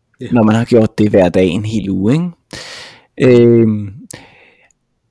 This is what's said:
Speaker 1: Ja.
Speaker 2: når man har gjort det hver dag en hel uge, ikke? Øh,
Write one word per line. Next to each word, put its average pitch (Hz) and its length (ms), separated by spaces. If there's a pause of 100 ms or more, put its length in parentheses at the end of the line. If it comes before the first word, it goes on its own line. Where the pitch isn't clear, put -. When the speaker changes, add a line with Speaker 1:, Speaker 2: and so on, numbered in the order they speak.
(220)
Speaker 1:
Ja. 120 100
Speaker 2:
når 120 120
man 110 120
har 117 100
gjort 113 320
det 107 120
hver 95 200
dag 92 180
en 95 180
hel 107 240
uge, 95 240
ikke? 175 160 (1080)
Øh, 117 300 (1400)